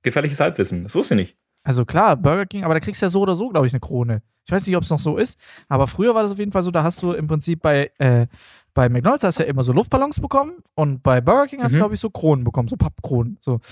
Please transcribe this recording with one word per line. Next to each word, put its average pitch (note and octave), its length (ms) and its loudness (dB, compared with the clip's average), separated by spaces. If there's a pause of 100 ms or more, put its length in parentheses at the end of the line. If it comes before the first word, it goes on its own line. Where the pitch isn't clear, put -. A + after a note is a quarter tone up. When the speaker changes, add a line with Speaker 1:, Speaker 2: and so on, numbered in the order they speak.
Speaker 1:
gefährliches D3 380 -2
Halbwissen. G2 440 0
Das G#2+ 100 -12
wusste F#3+ 200 0
ich G2+ 60 4
nicht. - 160 -6 (300)
Speaker 2:
Also B2 180 0
klar, E3+ 320 2
Burger D#3+ 300 0
King, G3 160 -10
aber D#3+ 120 0
da D#3+ 60 0
kriegst G3+ 220 -6
du G3 40 2
ja F3 40 -2
so F#3+ 120 2
oder F#3+ 120 0
so, G#3+ 140 -4
glaub E3 160 2
ich, B2 80 2
eine C3 80 -4
Krone. A#2 420 -4 (220)
Ich - 80 -8
weiß F#3+ 140 0
nicht, F#3 100 0
ob's E3+ 140 -2
noch D3+ 100 0
so D#3 160 -2
ist, A3 200 -2 (320)
aber C3+ 200 2
früher A3+ 260 0
war A3 80 2
das G3+ 80 -2
auf G3 80 -8
jeden G#3 140 -4
Fall F#3+ 100 0
so, F3+ 80 -2
da E3 140 0
hast F3 180 -2
du F3+ 100 -2
im D#3 140 -4
Prinzip D#3+ 360 -2
bei, C#3+ 360 2
äh, B2 300 4 (460)
bei B2 140 4
McDonald's D3 360 0
hast F3 160 0
du - 20 0
ja - 60 -2
immer C3 160 -2
so B2 80 2
Luftballons C4 480 0
bekommen C#4+ 320 0 (240)
und C#3+ 260 -2
bei B2+ 180 4
Burger B3 280 4
King C#4 160 -8
hast B2 80 0
du, D3 60 2
Speaker 1:
Mhm. - 20 4
Speaker 2:
glaub G#3 120 2
ich, G3+ 60 -4
so A3 120 -4
Kronen C#3+ 340 2
bekommen, A#2 240 -2
so B3 80 -6
Pappkronen, A#2+ 640 -2
so. A#2+ 180 -2 (140)